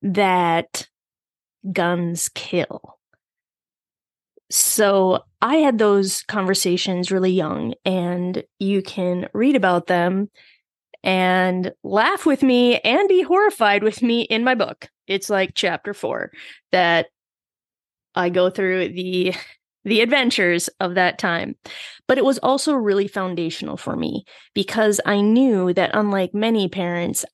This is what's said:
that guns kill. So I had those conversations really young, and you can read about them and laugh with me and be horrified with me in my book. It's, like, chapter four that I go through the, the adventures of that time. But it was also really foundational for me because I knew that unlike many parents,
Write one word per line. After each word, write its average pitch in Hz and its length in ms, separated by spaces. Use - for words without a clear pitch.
that 180 880
guns 175 640
kill. - 640
So 196 760
I 262 160
had 277 200
those 202 460
conversations 185 840
really 185 220
young, 185 420
and 180 580
you 196 220
can 180 520
read 262 220
about 180 320
them 185 420
and 185 680
laugh 226 420
with 277 180
me 247 360
and 370 280
be 370 140
horrified 285 600
with 214 200
me 233 220
in 220 200
my 254 120
book. - 340
It's, 190 220
like, 190 260
chapter 156 380
four - 400
that 170 340
I 180 140
go 180 200
through 185 400
the, 180 440
the 214 180
adventures 233 680
of 180 160
that 180 220
time. 175 380
But 262 100
it 247 80
was 269 140
also 277 340
really 202 340
foundational 175 720
for - 180
me - 300
because 208 520
I 202 160
knew 214 520
that 185 200
unlike 196 400
many 214 340
parents, 175 680